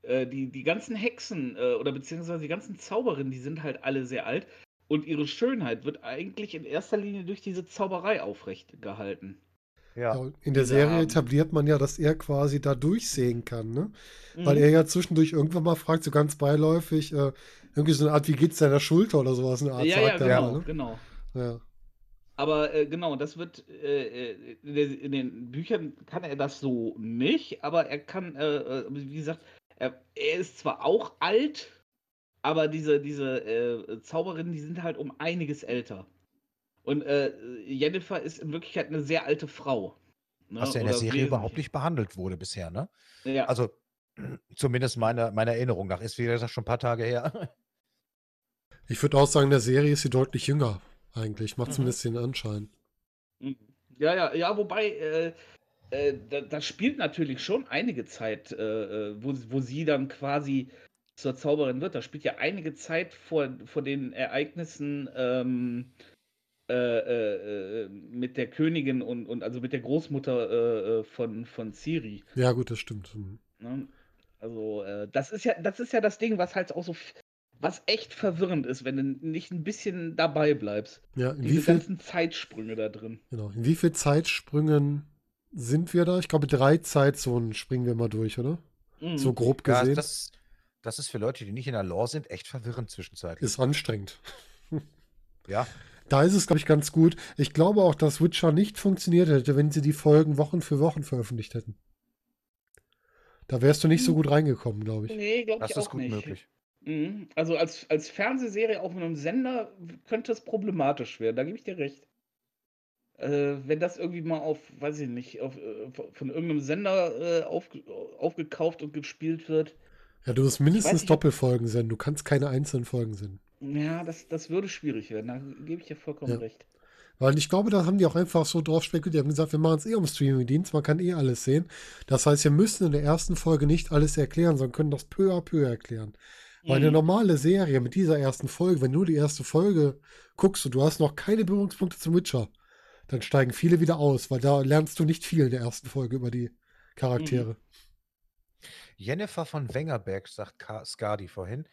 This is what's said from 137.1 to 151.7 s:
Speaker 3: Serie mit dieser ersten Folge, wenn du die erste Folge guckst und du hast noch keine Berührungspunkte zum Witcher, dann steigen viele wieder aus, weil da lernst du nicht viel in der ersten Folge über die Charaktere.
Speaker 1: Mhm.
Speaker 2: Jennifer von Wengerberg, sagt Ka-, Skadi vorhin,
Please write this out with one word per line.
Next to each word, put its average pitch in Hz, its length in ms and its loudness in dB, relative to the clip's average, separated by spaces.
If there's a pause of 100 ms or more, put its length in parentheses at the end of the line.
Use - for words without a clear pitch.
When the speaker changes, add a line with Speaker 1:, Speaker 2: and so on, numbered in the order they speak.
Speaker 3:
Serie 156 440 4
mit 123 140 -2
dieser 160 240 4
ersten 135 280 0
Folge, 170 340 2
wenn 131 120 2
du 180 120 4
die 165 100 2
erste 147 280 0
Folge 160 560 4 (380)
guckst 196 280 2
und 127 100 -2
du 135 80 6
hast 156 160 4
noch 147 160 4
keine 214 300 2
Berührungspunkte 190 540 0
zum 160 160 2
Witcher, 156 340 0 (580)
dann 120 140 -4
steigen 131 320 2
viele 170 280 4
wieder 165 180 4
aus, 139 320 2
weil 131 100 0
da 139 200 6
lernst 151 380 2
du 160 60 4
nicht 160 200 0
viel 156 200 4
in 120 60 2
der 123 100 -2
ersten 117 280 -6
Folge 131 280 -4
über 123 140 -2
die 120 200 -4 (440)
Charaktere. 123 560 0
Speaker 1:
Mhm. 110 100 -12 (1300)
Speaker 2:
Jennifer 160 500 -6
von 135 280 -6
Wengerberg, 120 560 -4
sagt - 300 -14
Ka-, - 260 -8
Skadi 104 420 -4
vorhin, 104 460 -8